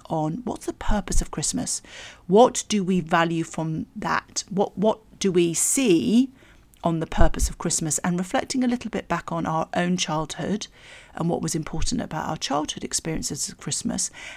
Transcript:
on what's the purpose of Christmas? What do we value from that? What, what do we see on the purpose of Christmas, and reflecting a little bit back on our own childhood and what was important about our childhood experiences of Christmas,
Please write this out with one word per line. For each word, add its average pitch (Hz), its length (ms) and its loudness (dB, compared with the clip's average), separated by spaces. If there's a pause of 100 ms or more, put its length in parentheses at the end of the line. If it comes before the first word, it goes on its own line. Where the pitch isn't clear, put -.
on 160 340 -2
what's - 220 -8
the 339 80 -4
purpose - 480 2
of - 100 -6
Christmas? - 500 -4 (460)
What 233 400 6
do 208 160 2
we 185 160 2
value 165 440 2
from 160 420 -6 (100)
that? - 540 -4
What, 190 280 0
what 214 220 2 (200)
do 196 120 2
we 170 220 4
see 233 760 4 (520)
on 165 160 0
the 160 80 -4
purpose - 400 6
of - 120 -10
Christmas, 160 400 -2
and 175 180 0
reflecting 247 460 0
a 254 40 2
little 240 220 -2
bit - 180 -6
back - 240 -4
on 165 140 -2
our 160 300 0
own 180 220 2
childhood 175 680 -4 (480)
and 165 160 -2
what 165 120 0
was 160 120 -4
important - 480 0
about - 260 -6
our 156 100 -4
childhood - 460 -4
experiences - 680 -6
of - 100 -18
Christmas, - 500 -4 (260)